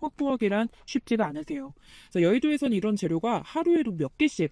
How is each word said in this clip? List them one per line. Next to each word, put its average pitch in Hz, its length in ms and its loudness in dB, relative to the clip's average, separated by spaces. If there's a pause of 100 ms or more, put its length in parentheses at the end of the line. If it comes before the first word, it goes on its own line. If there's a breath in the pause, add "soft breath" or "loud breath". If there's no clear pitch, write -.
확보하기란 233 680 -2 (180 soft breath)
쉽지가 226 400 0
않으세요. 277 480 -10 (360 loud breath)
그래서 175 160 4
여의도에서는 277 480 2
이런 208 200 0
재료가 175 500 -2
하루에도 320 500 0
몇 151 220 -4
개씩 190 340 0